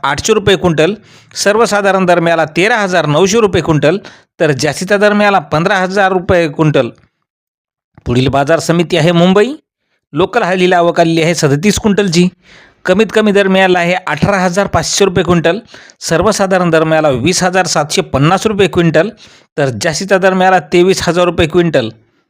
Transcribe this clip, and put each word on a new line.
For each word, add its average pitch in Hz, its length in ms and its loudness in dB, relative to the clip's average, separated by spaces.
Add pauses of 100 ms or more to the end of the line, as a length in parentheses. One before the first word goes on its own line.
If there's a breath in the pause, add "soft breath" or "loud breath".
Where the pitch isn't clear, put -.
आठशे 143 320 -2
रुपये 202 220 0
क्विंटल, 165 380 0 (400 soft breath)
सर्वसाधारण 196 720 0
दर 175 140 2
मिळाला 165 240 0
तेरा 175 320 0
हजार 185 300 0
नऊशे 180 340 2
रुपये 190 220 0
क्विंटल, 160 360 0 (420 loud breath)
तर 156 100 2
जास्तीचा 156 460 -4
दर 208 160 2
मिळाला 202 260 2
पंधरा 165 380 0
हजार 190 360 0
रुपये 175 360 0
क्विंटल. 143 400 0 (1160)
पुढील 127 220 0
बाजार 139 300 0
समिती 170 380 -2
आहे 165 160 2
मुंबई, 190 420 2 (580)
लोकल 190 300 -2
हळदीला 180 340 0
आवक 170 240 2
आलेली 165 220 0
आहे 165 120 0
सदतीस 156 460 0
क्विंटलची. 185 480 0 (560 soft breath)
कमीत 202 300 0
कमी 214 180 2
दर 196 160 2
मिळाला 190 300 2
आहे 175 160 0 (120)
अठरा 175 320 0
हजार 185 280 0
पाचशे 175 380 -2
रुपये 190 200 0
क्विंटल, 170 340 0 (420 loud breath)
सर्वसाधारण 185 720 0
दर 160 140 2
मिळाला 156 240 0
वीस 139 340 -2
हजार 185 240 0
सातशे 165 360 -2
पन्नास 165 440 0
रुपये 202 220 0
क्विंटल, 170 400 0 (500 loud breath)
तर 139 100 0 (120)
जास्तीचा 190 380 -2
दर 185 160 2
मिळाला 185 240 2
तेवीस 180 500 0
हजार 175 160 0
रुपये 175 220 0
क्विंटल. 151 420 0 (420)